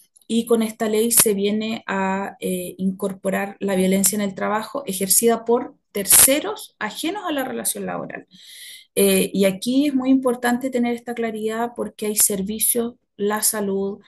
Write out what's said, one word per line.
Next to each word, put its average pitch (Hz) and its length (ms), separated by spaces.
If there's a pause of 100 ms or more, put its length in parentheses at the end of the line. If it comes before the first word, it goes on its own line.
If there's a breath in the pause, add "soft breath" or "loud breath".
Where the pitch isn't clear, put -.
(260 soft breath)
y 233 200
con 226 160
esta 220 260
ley 220 220
se 226 240
viene 214 520
a, 190 520
eh, 180 400
incorporar 196 840
la 196 140
violencia 190 400
en 208 80
el 196 120
trabajo 202 520
ejercida 226 580
por - 300 (180)
terceros 294 840
ajenos 330 480
a 330 60
la 277 120
relación 226 420
laboral. - 400 (680 loud breath)
Eh, 190 380
y 196 120
aquí 247 420
es 277 80
muy 262 160
importante 247 600
tener 240 240
esta 233 200
claridad 226 600
porque 214 320
hay 214 100
servicios, 220 800 (220)
la 214 260
salud, 202 640